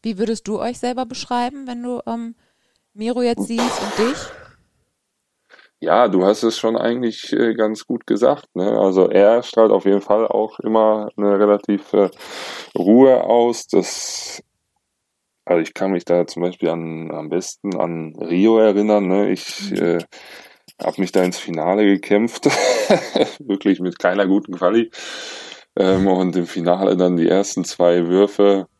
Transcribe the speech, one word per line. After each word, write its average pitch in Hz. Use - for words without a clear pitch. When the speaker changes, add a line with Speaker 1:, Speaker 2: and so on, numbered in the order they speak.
Speaker 1:
Wie 220
würdest 220
du 214
euch 247
selber 254
beschreiben, 254
wenn 240
du, 247
ähm, 233
Miro 226
jetzt 233
siehst 240
und 208
dich? 240
Speaker 2:
Ja, 92
du 92
hast 104
es 113
schon 113
eigentlich, 117
äh, 113
ganz 110
gut -
gesagt, 120
ne? 104
Also 95
er 107
strahlt 110
auf 95
jeden 98
Fall 107
auch 107
immer 107
eine 101
relative 101
Ruhe 123
aus. 117
Das, -
also 87
ich 80
kann 98
mich 87
da 87
zum 85
Beispiel 87
an, 82
am 80
besten 90
an 82
Rio 95
erinnern, 104
ne? 98
Ich, 196
Speaker 1:
Mhm. -
Speaker 2:
äh, 87
hab -
mich 92
da 92
ins 90
Finale 90
gekämpft, 101
<laughs> -
wirklich 101
mit 90
keiner 98
guten 95
Quali. 104
Ähm, 95
und 92
im 87
Finale 90
dann 90
die 82
ersten 92
zwei 87
Würfe 98